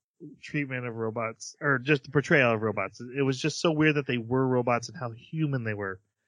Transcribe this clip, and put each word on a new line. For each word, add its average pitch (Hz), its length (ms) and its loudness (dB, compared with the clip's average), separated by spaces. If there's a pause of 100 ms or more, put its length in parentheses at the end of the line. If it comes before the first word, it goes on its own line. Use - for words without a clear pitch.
(420)
treatment 131 460 -4
of 113 80 -8
robots, 113 680 -4
or 139 180 2
just 139 260 2
the 135 60 -18
portrayal 135 420 4
of 107 80 0
robots. 101 400 -4 (160)
It 143 40 2
was 135 160 2
just 156 220 -4
so 170 120 2
weird 151 240 4
that 143 120 -2
they 127 100 0
were 127 300 0
robots 123 420 2
and 110 80 -14
how 120 140 -6
human 135 520 -4
they 110 100 -2
were. 95 260 -6 (280)